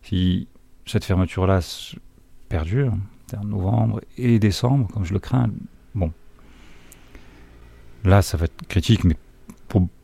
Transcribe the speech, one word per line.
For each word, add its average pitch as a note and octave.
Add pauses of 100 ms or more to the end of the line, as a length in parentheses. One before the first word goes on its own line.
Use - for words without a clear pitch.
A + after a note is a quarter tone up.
Si F#2 (360)
cette -
fermeture-là F#2
se - (540)
perdure, G#2 (320)
c'est-à-dire G2+
novembre G#2+ (160)
et A#2+
décembre, A2
comme G2
je F2+
le G2
crains, B2 (460)
bon. E2+ (1900)
Là, G2
ça -
va D#2+
être -
critique, -
mais F2 (540)
pour F#2 (160)